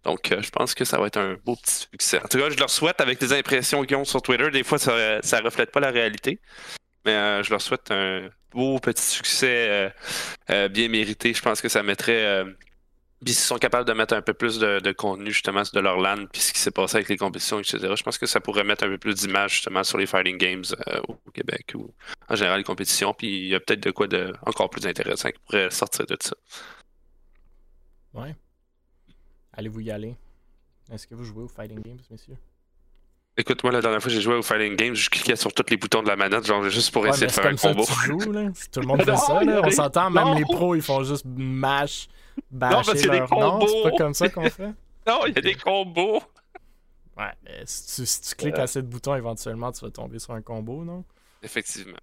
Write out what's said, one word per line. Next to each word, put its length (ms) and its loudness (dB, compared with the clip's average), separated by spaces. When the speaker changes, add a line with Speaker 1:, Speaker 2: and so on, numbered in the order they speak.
Speaker 1:
Donc, 260 -2
euh, 100 2
je 100 -8
pense 220 0
que 120 -2
ça 160 0
va 80 2
être 80 -4
un 280 0
beau 120 0
petit 180 -2
succès. 320 0
En 60 -12
tout 100 2
cas, 100 2
je 100 -2
leur 120 2
souhaite 300 0
avec 200 2
les 120 0
impressions 520 2
qu'ils 120 0
ont 80 -2
sur 180 -2
Twitter. 280 2
Des 120 2
fois, 160 2
ça, 440 2
ça 180 2
reflète 320 0
pas 80 2
la 100 2
réalité. 500 0
Mais, 120 4
euh, 260 2
je 80 -4
leur 100 2
souhaite 300 -4
un 380 -2
beau 260 0
petit 260 0
succès, 640 2
euh, 220 2
euh, 180 4
bien 200 0
mérité. 460 0
Je 80 -4
pense 180 0
que 80 -4
ça 140 2
mettrait, 420 0
euh, 200 2
puis 100 0
s'ils 100 2
sont 140 0
capables 280 2
de 60 2
mettre 220 2
un 80 0
peu 120 0
plus 240 -2
de, 220 2
de 120 0
contenu, 400 -4
justement, 300 0
de 80 2
leur 200 2
lan, 320 0
puis 80 -8
ce 120 2
qui 60 -2
s'est 140 0
passé 240 0
avec 120 0
les 80 0
compétitions, 440 -4
et 40 -10
cetera, 300 -2
je 80 -2
pense 160 -6
que 80 -4
ça 140 0
pourrait 240 0
mettre 200 0
un 40 0
peu 100 -4
plus 160 -2
d'image, 400 0
justement, 300 0
sur 140 -2
les 80 0
fighting 320 0
games, 260 0
euh, 200 -4
au 220 -18
Québec 460 -8
ou 120 -12
en 60 0
général 240 2
les 60 -2
compétitions. 500 0
Puis 140 -6
il 200 -4
y 60 2
a 60 2
peut-être 200 0
de 120 0
quoi 160 0
de 240 -2
encore 260 0
plus 160 -8
intéressant 440 -2
qui 160 -12
pourrait 240 0
sortir 360 -2
de 140 -4
ça. 140 -6
Speaker 2:
Ouais. 220 -12
Allez-vous 280 -10
y 100 -10
aller ? 260 -10
Est-ce 140 -16
que 80 -20
vous 100 -14
jouez 200 -14
aux 40 -16
fighting 320 -14
games, 180 -16
messieurs ? 260 -20
Speaker 1:
Écoute, 260 0
moi, 100 4
la 80 4
dernière 220 2
fois 80 -2
que 40 2
j'ai 60 2
joué 140 2
aux 80 0
fighting 340 0
games, 180 2
je 140 0
cliquais 280 2
sur 180 -2
tous 160 2
les 80 6
boutons 240 2
de 60 2
la 80 4
manette, 300 2
genre, 220 4
juste 240 0
pour 100 2
Speaker 2:
Ouais, 80 4
Speaker 1:
essayer 160 4
Speaker 2:
mais 20 0
Speaker 1:
de 40 0
Speaker 2:
c'est 80 2
Speaker 1:
faire 100 6
Speaker 2:
comme 40 0
Speaker 1:
un 20 -2
Speaker 2:
ça 120 4
Speaker 1:
combo. 160 4
Speaker 2:
que 340 0
tu 60 -2
joues, 80 -4
là. 100 -2
Tout 100 -6
le 60 -4
monde 160 4
fait 80 6
Speaker 1:
<laughs> 20 4
Non, 40 4
Speaker 2:
ça, 260 4
Speaker 1:
il 60 6
y 20 4
a 40 2
Speaker 2:
là. 80 4
On 60 4
Speaker 1:
des, 20 6
Speaker 2:
s'entend, 400 2
même 140 4
Speaker 1:
non. 100 4
Speaker 2:
les 100 4
pros, 300 2
ils 80 0
font 200 0
juste 220 -4
mash, 840 0
Speaker 1:
Non, 100 -12
parce 280 4
Speaker 2:
basher 100 2
Speaker 1:
qu'il 80 6
y 20 6
a 40 6
des 80 4
Speaker 2:
leur, 100 -2
non, 360 4
c'est 0 -
pas 80 -
Speaker 1:
combos. 60 -2
Speaker 2:
comme 180 0
ça 140 2
qu'on 220 0
fait. 220 -10
Speaker 1:
<laughs> 180 -10
Non, 200 2
il 80 -2
y 40 2
a 40 2
des 120 0
combos. 680 0
Speaker 2:
Ouais, 160 -8
mais 220 -18
si 220 -12
tu, 40 -4
si 140 -2
tu 160 -10
cliques 180 -4
Speaker 3:
Ouais. 60 0
Speaker 2:
assez 220 -2
de 40 -8
boutons, 300 -4
éventuellement, 560 -6
tu 120 -16
vas 60 -10
tomber 280 -12
sur 160 -14
un 80 -10
combo, 420 -10
non ? 180 -12
Speaker 1:
Effectivement. 600 -8